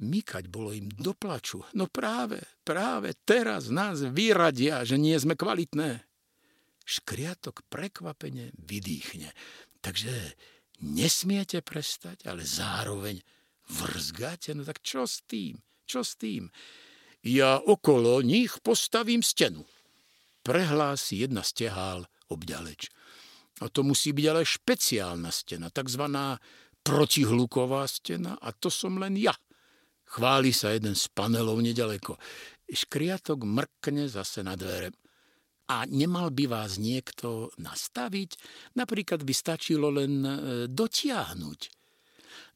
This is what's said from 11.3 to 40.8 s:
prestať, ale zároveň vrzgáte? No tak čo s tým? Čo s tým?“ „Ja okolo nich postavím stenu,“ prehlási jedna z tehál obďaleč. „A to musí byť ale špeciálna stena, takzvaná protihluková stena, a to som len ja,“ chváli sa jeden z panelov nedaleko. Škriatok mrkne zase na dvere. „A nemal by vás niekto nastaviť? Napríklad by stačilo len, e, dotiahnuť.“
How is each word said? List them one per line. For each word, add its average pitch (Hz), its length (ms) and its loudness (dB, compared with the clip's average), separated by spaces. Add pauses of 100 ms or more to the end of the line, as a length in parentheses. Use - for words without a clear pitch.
prestať, - 640 -8
ale - 160 -8
zároveň 101 800 -4 (480)
vrzgáte? - 800 -6
No 147 160 -8
tak - 160 -12
čo 254 240 -2
s - 160 -8
tým? - 320 -6 (320)
Čo 254 160 -2
s - 160 -8
tým?“ 120 320 -6 (720)
„Ja 135 320 6
okolo 135 640 6
nich 190 400 4
postavím 233 640 2
stenu,“ 85 400 2 (800)
prehlási 143 800 2
jedna 127 160 -2
z - 240 -4
tehál 92 400 -4 (240)
obďaleč. 78 640 -10 (680)
„A 113 80 -6
to 139 160 2
musí 143 240 2
byť 147 160 2
ale 160 160 4
špeciálna 87 880 0
stena, 85 400 -8
takzvaná 139 680 -2 (420)
protihluková 135 1040 4
stena, 175 560 -4
a 117 80 -6
to - 160 -8
som 190 320 -2
len 196 160 -2
ja,“ 208 160 4 (720)
chváli 131 480 4
sa 110 240 2
jeden 107 240 0
z - 160 0
panelov 113 480 2
nedaleko. 117 560 -2 (480)
Škriatok 151 800 -2
mrkne 143 640 -2
zase 101 320 -6
na 95 160 -6
dvere. 92 320 -6 (800)
„A 123 160 -2
nemal 165 480 0
by 135 160 2
vás 107 320 -4
niekto 117 720 -6
nastaviť? 196 800 -8 (400)
Napríklad 196 480 -2
by 135 80 -4
stačilo 151 640 0
len, 139 320 0
e, 135 60 -2 (340)
dotiahnuť.“ 127 920 -2 (960)